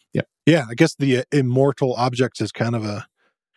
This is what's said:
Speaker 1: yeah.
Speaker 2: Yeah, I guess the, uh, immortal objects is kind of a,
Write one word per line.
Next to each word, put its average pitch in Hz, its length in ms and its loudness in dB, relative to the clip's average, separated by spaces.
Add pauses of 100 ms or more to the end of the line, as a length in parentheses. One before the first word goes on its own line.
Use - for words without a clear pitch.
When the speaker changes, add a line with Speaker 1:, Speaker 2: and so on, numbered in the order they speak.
(140)
Speaker 1:
yeah. - 80 -2 (240)
Speaker 2:
Yeah, 151 240 4
I 117 60 -10
guess 160 200 2
the, 139 220 0
uh, 131 140 -2
immortal 131 640 2
objects 123 460 -2
is 107 100 -4
kind 117 240 -4
of 107 100 -4
a, 104 220 -8 (500)